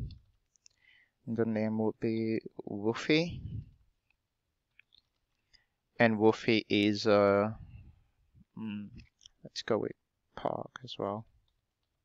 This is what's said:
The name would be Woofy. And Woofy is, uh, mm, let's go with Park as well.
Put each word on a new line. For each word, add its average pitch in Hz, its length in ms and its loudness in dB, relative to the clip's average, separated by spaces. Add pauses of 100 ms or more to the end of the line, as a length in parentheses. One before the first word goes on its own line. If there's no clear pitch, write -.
(1300)
The 113 160 0
name 110 340 -2
would 110 200 -2
be 113 420 -2 (300)
Woofy. 135 720 0 (2500)
And 113 200 4
Woofy 110 500 4
is, 104 360 2
uh, 101 460 6 (1040)
mm, 104 320 -10 (540)
let's - 200 -14
go 110 160 -2
with - 140 -6 (440)
Park - 480 -8
as 123 120 -14
well. 107 300 -6 (800)